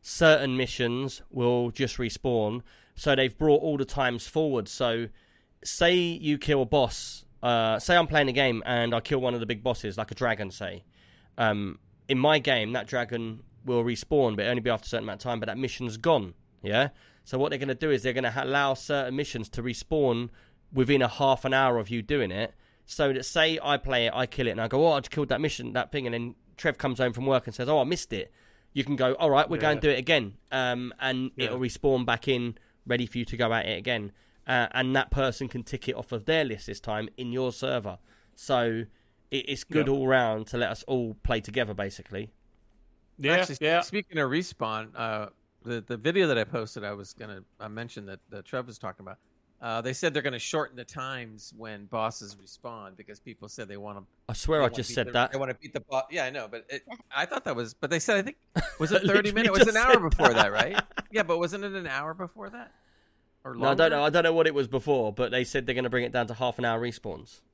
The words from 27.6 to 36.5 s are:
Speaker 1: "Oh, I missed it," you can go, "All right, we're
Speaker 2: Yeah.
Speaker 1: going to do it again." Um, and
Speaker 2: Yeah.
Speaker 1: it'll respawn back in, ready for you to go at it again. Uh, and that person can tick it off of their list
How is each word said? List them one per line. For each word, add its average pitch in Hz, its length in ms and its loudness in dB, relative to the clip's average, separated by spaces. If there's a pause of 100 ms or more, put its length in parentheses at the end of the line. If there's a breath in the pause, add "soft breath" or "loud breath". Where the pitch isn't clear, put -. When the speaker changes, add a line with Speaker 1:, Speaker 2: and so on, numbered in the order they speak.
Speaker 1:
"Oh, 151 100 6
I 131 40 4
missed 147 300 -2
it," - 180 -8 (420 soft breath)
you 135 100 -2
can 139 120 -2
go, 127 200 2
"All 160 140 2
right, 143 200 4
we're 165 80 -2
Speaker 2:
Yeah. - 40 -2
Speaker 1:
going 151 160 2
to 110 40 -4
do 156 100 4
it 127 80 2
again." 127 380 0 (140)
Um, 123 480 -2
and 131 360 -2
Speaker 2:
Yeah. 131 120 -4
Speaker 1:
it'll 120 120 -4
respawn 127 460 0
back 117 220 0
in, 120 300 0 (280 soft breath)
ready 123 200 0
for - 120 -8
you 117 80 -4
to 120 120 -8
go 117 160 2
at 113 120 0
it 107 120 -4
again. 107 340 -4 (340 soft breath)
Uh, 123 260 2
and 131 240 0
that 135 140 0
person 135 380 0
can 120 160 -8
tick - 240 -8
it 131 80 -4
off 117 160 -10
of 110 140 -6
their 160 180 2
list 110 240 -6